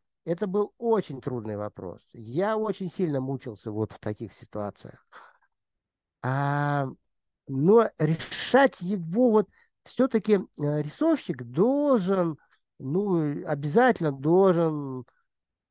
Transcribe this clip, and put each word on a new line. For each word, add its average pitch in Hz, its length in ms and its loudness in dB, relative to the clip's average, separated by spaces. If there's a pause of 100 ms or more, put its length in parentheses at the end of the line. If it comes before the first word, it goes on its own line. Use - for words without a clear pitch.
(240)
это 170 220 -4
был 202 320 -2
очень 208 420 -2
трудный 110 360 -6
вопрос. 101 460 -10 (100)
Я 143 440 -4
очень 202 340 -4
сильно 156 300 -2
мучился 131 500 -8
вот 107 220 -4
в - 60 -18
таких 107 360 -8
ситуациях. - 720 -12 (1160)
А, 143 640 -2 (600)
но 170 500 4
решать 247 840 2
его 190 520 0
вот 214 160 4 (360)
всё-таки, 220 560 2 (200)
э, 147 220 0
рисовщик 156 640 -2
должен, 190 920 2 (420)
ну, 165 640 -2
обязательно 156 680 2
должен, 156 920 2 (680)